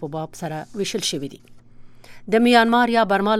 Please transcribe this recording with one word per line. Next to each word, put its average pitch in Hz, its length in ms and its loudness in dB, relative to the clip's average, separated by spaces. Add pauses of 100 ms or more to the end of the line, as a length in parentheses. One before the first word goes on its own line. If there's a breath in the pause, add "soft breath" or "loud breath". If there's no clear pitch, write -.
په 160 100 -10
باب 156 280 -10
سره 156 180 -8 (220)
ویشل 196 280 -6
شوي 139 240 -6
دي. - 80 -20 (920 loud breath)
د 226 100 4
میانمار 240 500 4
یا 226 180 4
برما 202 280 2